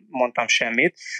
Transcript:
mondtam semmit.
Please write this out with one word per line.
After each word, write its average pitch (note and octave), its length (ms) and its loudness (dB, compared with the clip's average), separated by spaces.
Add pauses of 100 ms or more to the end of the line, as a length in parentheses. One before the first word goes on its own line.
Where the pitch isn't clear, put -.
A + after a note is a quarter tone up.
mondtam B2 400 -2
semmit. B2+ 480 0 (240)